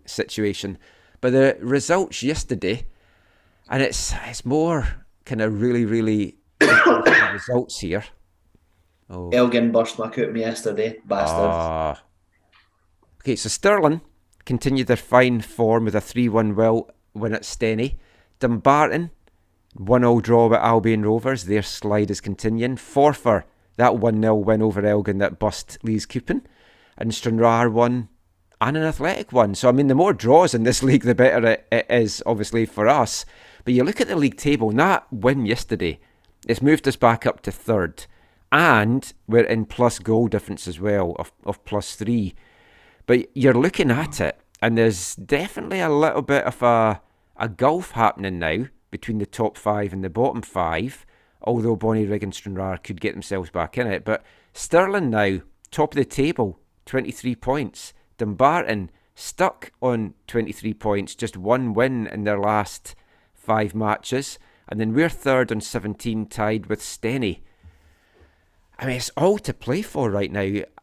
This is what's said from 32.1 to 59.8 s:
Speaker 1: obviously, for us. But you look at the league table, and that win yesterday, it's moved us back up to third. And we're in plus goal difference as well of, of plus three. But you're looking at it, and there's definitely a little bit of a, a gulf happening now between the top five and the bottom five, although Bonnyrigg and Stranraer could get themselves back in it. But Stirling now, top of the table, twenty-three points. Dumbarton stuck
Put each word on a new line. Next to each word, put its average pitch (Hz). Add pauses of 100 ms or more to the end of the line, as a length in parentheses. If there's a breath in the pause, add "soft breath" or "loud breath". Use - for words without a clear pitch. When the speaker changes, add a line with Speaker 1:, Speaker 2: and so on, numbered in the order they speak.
Speaker 1:
obviously, 113
for 104
us. 127 (400 soft breath)
But 127
you 123
look 190
at 226
the 190
league 143
table, 123
and 113
that 175
win 123
yesterday, 98 (480)
it's 117
moved 147
us 131
back 117
up -
to 98
third. 95 (460)
And 131 (160)
we're 113
in 113
plus 120
goal 113
difference 101
as 85
well 98
of, - (120)
of -
plus -
three. 110 (720 soft breath)
But 123
you're 131
looking 147
at 127
it, - (220)
and 113
there's 110
definitely 180
a 165
little 147
bit 139
of -
a, 113 (340)
a 113
gulf 151
happening 98
now 85 (260)
between -
the 101
top -
five 104
and 95
the 95
bottom 113
five, 90 (340)
although 117
Bonnyrigg 104
and 98
Stranraer 95
could 90
get 104
themselves 95
back 85
in 123
it. 98
But 110 (300 soft breath)
Stirling 190
now, 101 (320)
top 147
of 143
the 135
table, 135 (260)
twenty-three 127
points. - (260)
Dumbarton 110 (240)
stuck - (100)